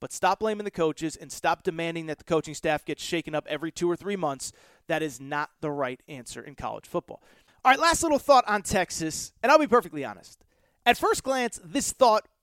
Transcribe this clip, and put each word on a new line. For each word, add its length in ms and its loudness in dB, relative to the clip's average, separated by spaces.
But 120 -10
stop 280 0
blaming 240 -2
the 60 -6
coaches 460 -2
and 160 -16
stop 300 -2
demanding 440 -4
that 120 -8
the 60 -20
coaching 280 0
staff 320 -2
gets 180 -8
shaken 320 -4
up 140 -2
every 240 -4
two 180 0
or 60 0
three 200 -6
months. 360 -4
That 160 -2
is 160 -6
not 320 -6
the 80 -4
right 280 -4
answer 340 -14
in 140 -18
college 280 -10
football. 380 -8
All 60 6
right, 80 6
last 240 2
little 160 2
thought 280 6
on 140 0
Texas, 720 -4
and 80 4
I'll 80 10
be 80 4
perfectly 380 2
honest. 400 -14
At 140 6
first 240 0
glance, 420 -2
this 280 -4
thought 360 4